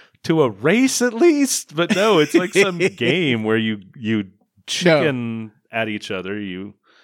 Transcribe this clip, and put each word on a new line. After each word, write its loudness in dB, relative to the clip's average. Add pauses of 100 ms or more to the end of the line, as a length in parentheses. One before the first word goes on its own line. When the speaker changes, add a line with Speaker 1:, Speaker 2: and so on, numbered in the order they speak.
(240)
Speaker 1:
to 2
a 0
race 0
at 0
least, 0
but 0
no, 4
it's 0
like 0
some 2
Speaker 2:
<laughs> -2
Speaker 1:
game 0
where 0
you, -2 (180)
you -2 (420)
chicken 0
Speaker 2:
No. -18 (220)
Speaker 1:
at -4
each -8
other. -8
You -10 (300)